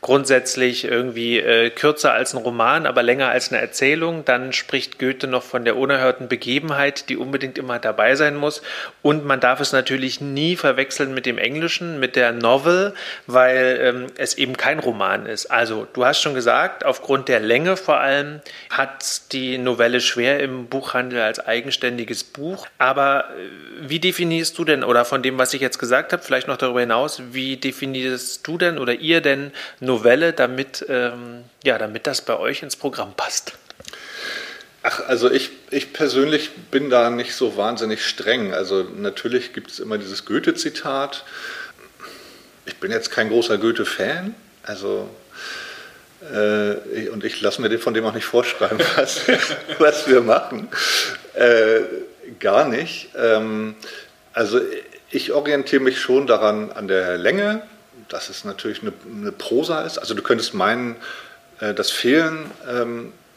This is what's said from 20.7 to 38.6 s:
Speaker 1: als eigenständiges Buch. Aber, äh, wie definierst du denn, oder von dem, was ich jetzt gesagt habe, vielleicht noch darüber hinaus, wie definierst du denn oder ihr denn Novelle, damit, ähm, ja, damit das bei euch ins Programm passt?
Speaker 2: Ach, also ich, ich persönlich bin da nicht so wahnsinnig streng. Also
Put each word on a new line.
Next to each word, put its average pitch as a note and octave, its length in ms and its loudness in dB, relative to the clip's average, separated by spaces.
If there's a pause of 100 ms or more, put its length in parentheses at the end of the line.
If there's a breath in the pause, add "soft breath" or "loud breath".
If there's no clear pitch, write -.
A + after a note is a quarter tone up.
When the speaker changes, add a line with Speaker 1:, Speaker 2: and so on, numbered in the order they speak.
Speaker 1:
als A2 240 -2
eigenständiges A#2+ 760 -2
Buch. E3+ 440 -10 (100)
Aber, C#3 540 4
äh, F#2+ 580 -14
wie D#3+ 100 -2
definierst E3 580 0
du E3+ 60 -2
denn, D3 220 2
oder A#2+ 180 6
von B2+ 180 0
dem, C3 160 -2
was B2+ 160 2
ich C#3 60 -4
jetzt C3 180 -2
gesagt B2+ 360 2
habe, E3+ 100 -4
vielleicht C3 240 0
noch C3+ 100 -4
darüber B2 240 0
hinaus, A#2+ 400 0 (100)
wie C3 260 -6
definierst C3 880 -6
du E3 140 -6
denn E3+ 180 0
oder B2 160 -2
ihr D#3 280 2
denn C#3 300 0 (280 loud breath)
Novelle, B2+ 540 4
damit, C3 540 -2
ähm, A#2+ 560 -4 (200)
ja, A#2+ 160 2
damit G#2+ 260 -6
das C#3 160 -2
bei A#2 160 -2
euch B2 240 -4
ins C#3+ 140 -8
Programm G#2 400 -6
passt? - 380 -6 (1300 loud breath)
Speaker 2:
Ach, - 240 -2
also B2 240 4
ich, C3+ 180 0 (220)
ich C#3 220 -6
persönlich D3 580 0 (180)
bin C#3 220 0
da A#2+ 180 6
nicht A#2+ 240 -4
so G#2+ 240 0
wahnsinnig A2 480 -2
streng. A2 480 0
Also F#2+ 320 0 (100)